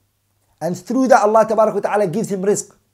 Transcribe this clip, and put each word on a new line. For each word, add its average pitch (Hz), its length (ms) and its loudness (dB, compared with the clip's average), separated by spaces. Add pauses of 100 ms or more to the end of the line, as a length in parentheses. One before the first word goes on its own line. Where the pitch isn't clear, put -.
(600)
And 175 160 -4
through 254 320 -2
that, 208 140 6
Allah 214 220 4
tabarak 214 280 0
wa 196 60 -4
ta'ala 202 280 -2
gives 165 240 -4
him 190 120 -6
rizq. 196 300 -4 (200)